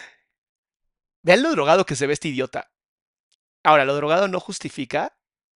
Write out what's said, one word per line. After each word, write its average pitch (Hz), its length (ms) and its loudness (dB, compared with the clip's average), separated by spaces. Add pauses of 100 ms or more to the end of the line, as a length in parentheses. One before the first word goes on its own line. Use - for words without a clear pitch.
(1200)
Vean 185 200 4
lo 320 80 0
drogado 170 340 2
que 147 100 -8
se 135 120 -4
ve 147 60 -2
este 156 160 -6
idiota. 127 420 -8 (920)
Ahora, 151 220 6
lo 139 100 -2
drogado 156 320 0
no 185 120 -6
justifica - 760 -8 (420)